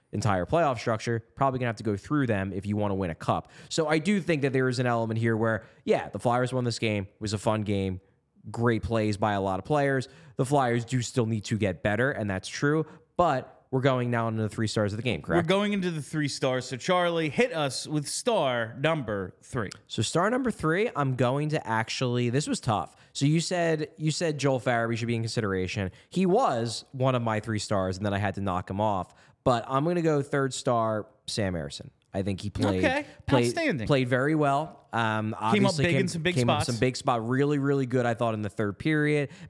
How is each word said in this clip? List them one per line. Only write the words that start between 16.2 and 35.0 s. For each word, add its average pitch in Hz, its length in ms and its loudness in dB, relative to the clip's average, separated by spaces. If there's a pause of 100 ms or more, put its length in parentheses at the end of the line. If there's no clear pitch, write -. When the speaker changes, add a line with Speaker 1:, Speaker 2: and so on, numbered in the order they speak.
Speaker 2:
stars. 127 380 -2
So, 131 100 -8
Charlie, 175 540 0
hit 233 240 0
us 147 320 -4
with 151 200 -4
star 127 720 0
number 117 640 -2
three. 107 280 -6 (160)
Speaker 1:
So - 160 -4
star 170 260 2
number 247 220 0
three, 175 440 0
I'm 135 200 0
going 131 360 0
to 147 160 -2
actually, 120 640 0
this 135 180 0
was - 140 -2
tough. 101 340 0 (200)
So - 100 0
you 151 160 4
said, 165 560 0
you 156 140 -2
said 156 260 -2
Joel 131 240 2
Farabee 117 380 0
should 117 100 -2
be 120 60 0
in 113 80 0
consideration. 98 680 -2 (200)
He 185 160 2
was 151 640 0
one 131 220 2
of 120 80 0
my 110 180 0
three 107 180 -2
stars, 95 380 0
and 95 80 -4
then 104 80 0
I 101 60 0
had 98 160 0
to 98 80 -6
knock 92 260 -2
him 95 100 -4
off. 101 360 -2 (280)
But 120 240 2
I'm 135 180 0
gonna 175 180 0
go 156 180 2
third 135 320 -2
star, 110 540 0 (200)
Sam 95 280 -2
Ersson. 73 340 -8 (240)
I 95 80 -2
think 92 220 -2
he 101 80 -6
played, 95 340 2
Speaker 2:
Okay. 277 220 0 (200)
Speaker 1:
played, - 200 4
Speaker 2:
Outstanding. 240 400 -2
Speaker 1:
played 131 200 2
very 131 280 2
well. 151 580 0
Um, 110 380 0